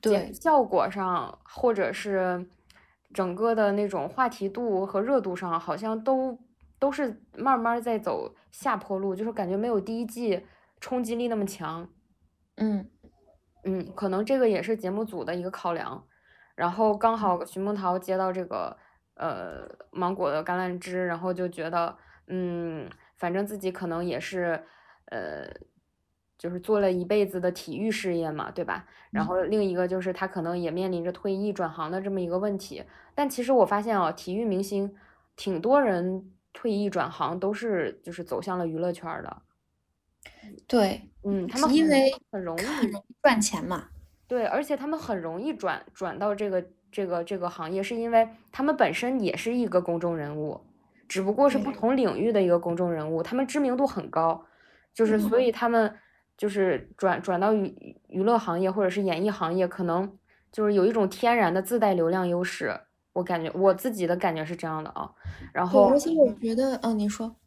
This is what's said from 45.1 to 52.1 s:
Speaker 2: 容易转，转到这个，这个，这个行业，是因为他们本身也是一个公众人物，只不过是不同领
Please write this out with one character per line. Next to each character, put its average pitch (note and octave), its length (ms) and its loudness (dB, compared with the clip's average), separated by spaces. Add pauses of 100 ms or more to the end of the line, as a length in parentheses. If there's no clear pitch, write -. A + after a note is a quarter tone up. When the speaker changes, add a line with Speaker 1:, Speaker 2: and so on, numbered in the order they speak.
Speaker 2:
容 E3 220 -6
易 D4 120 -4
转， F3+ 280 -4 (120)
转 E3 260 -6
到 G#3 160 0
这 G#3 140 -4
个， F#3 140 0 (280)
这 G3+ 160 -4
个， F3 160 -2
这 F#3+ 160 -6
个 F3 100 -2
行 E3 220 -8
业， F#3+ 100 -2
是 G3+ 140 -4
因 A#3 160 -2
为 A3+ 160 6 (240)
他 - 100 -6
们 C#4+ 140 4
本 F#3+ 180 4
身 B3+ 280 -2
也 F#3 160 0
是 A3+ 180 -2
一 B3 100 2
个 F3+ 160 2
公 F3 180 -2
众 E3+ 180 -2
人 D3 180 -6
物， D3+ 240 -6 (480)
只 F#3 140 -4
不 G3 120 0
过 C#4 160 6
是 C#4 80 0
不 - 140 -2
同 A#3+ 240 2
领 G3 240 2